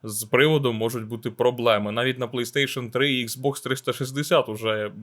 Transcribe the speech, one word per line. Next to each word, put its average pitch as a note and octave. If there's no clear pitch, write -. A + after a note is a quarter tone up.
з G#2+
приводом C3+
можуть A2+
бути A#2
проблеми. A#2
Навіть B2
на B2
PlayStation B2
три C3+
і B2
Xbox C3
триста C3
шістдесят C#3
уже G#2+